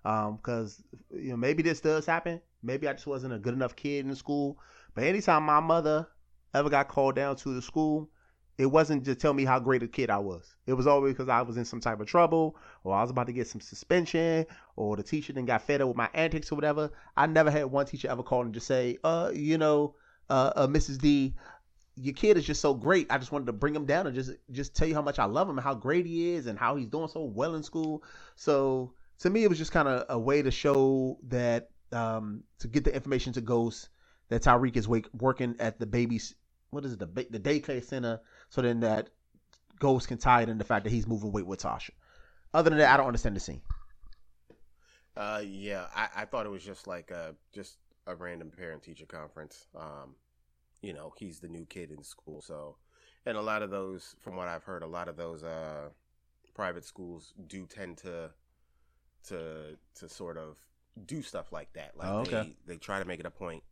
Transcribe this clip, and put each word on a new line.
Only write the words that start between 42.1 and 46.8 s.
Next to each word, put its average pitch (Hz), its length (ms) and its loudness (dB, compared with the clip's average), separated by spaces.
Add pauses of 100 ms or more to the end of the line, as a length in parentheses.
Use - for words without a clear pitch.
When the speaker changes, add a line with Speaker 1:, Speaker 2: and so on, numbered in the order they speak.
Speaker 1:
Other 160 160 8
than 151 80 4
that, 139 120 10
I 139 60 10
don't 139 80 6
understand 117 300 0
the 98 40 -2
scene. 71 220 -10 (1500)
Speaker 2:
Uh, 104 300 -6
yeah, 98 500 -8
I, 107 140 -2 (140)
I - 20 -8
thought 107 220 -6
it - 20 -10
was 95 160 -12
just 98 220 -16